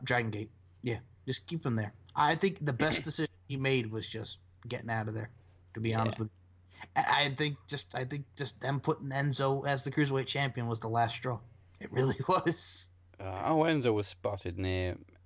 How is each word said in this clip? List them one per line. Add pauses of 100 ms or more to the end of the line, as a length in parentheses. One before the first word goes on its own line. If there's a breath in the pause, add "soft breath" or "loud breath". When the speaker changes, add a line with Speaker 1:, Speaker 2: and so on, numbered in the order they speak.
Speaker 1:
Dragon
Gate. (320)
Yeah, (260)
just
keep
him
there. (200)
I
think
the
best
Speaker 2:
<clears throat>
Speaker 1:
decision (160)
he
made
was
just (300)
getting
out
of
there, (420)
to
be
honest
Speaker 2:
Yeah.
Speaker 1:
with
you.
I,
I
think (100)
just,
I
think (100)
just
them
putting
Enzo
as
the
Cruiserweight
Champion
was
the
last
straw. (400)
It
really
<laughs>
was. (280)
Speaker 2:
Uh,
oh,
Enzo
was
spotted
near, (300)